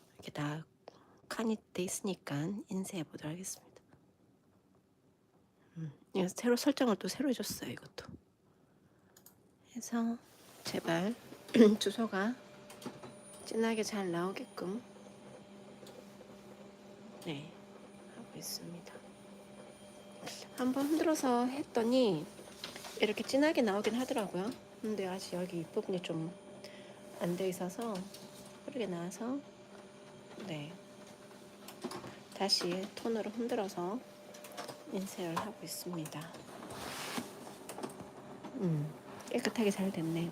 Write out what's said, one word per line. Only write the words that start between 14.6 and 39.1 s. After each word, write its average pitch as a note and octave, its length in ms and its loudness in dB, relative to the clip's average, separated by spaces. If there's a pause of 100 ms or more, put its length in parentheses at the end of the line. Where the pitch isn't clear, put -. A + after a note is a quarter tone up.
네, D#3 240 -6 (680)
하고 - 220 -14
있습니다. E3+ 560 -8 (1600)
한번 C4+ 300 4
흔들어서 D4+ 580 6
했더니 A#3+ 800 6 (760)
이렇게 G#3+ 240 4
진하게 D4 380 6
나오긴 G#3+ 340 4
하더라고요. A3+ 560 2 (300)
근데 G3+ 260 0
아직 F#3 280 -4
여기 F3+ 240 0
윗부분이 F#3 420 0
좀 E3 300 -2 (880)
안 F3 160 2
돼 F#3+ 120 2
있어서 F#3+ 440 -2 (720)
흐르게 A#3 200 -2
나와서, G3 540 -2 (1080)
네, D#3 240 -6 (1600)
다시 F#3+ 500 2 (100)
톤으로 A3 360 0
흔들어서 G#3+ 680 0 (920)
인쇄를 F#3 460 -2
하고 G3+ 260 -2
있습니다. D#3+ 680 -6 (2250)
음, D#3+ 320 4 (440)